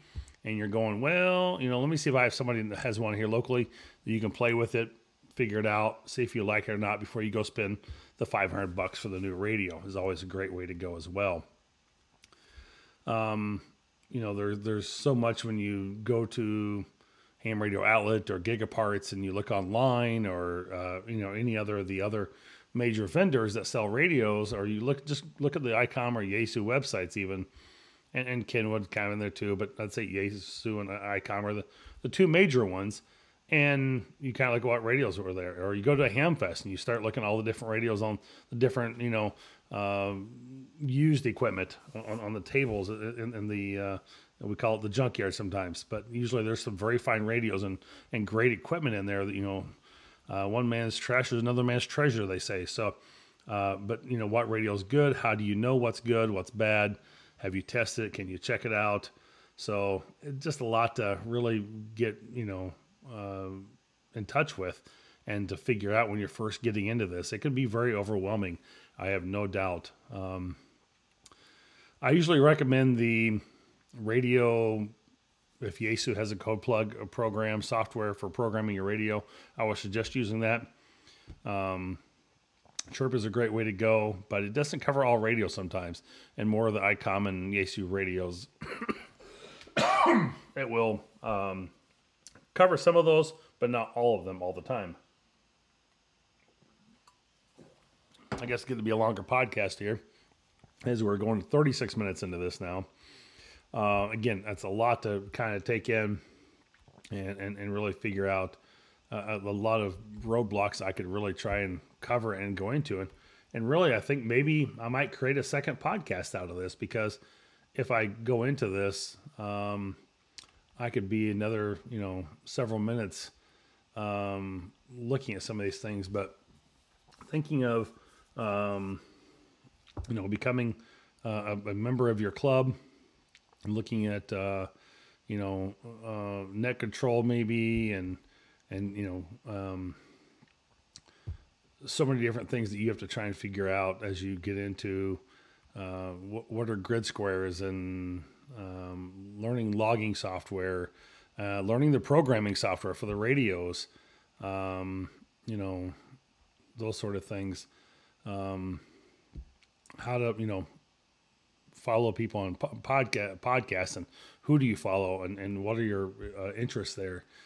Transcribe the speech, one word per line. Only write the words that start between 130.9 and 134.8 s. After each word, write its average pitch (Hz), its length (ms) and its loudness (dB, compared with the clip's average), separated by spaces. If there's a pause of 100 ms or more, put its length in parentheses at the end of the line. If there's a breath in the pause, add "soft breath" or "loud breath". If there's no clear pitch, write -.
uh, 104 300 -2 (100)
a, 104 40 -6
a 101 40 -4
member 120 360 2
of 107 120 2
your 101 100 0
club, 131 440 4 (880 loud breath)
and 104 100 -2
looking 107 320 0
at, 101 260 -4
uh, 98 360 -2 (600 soft breath)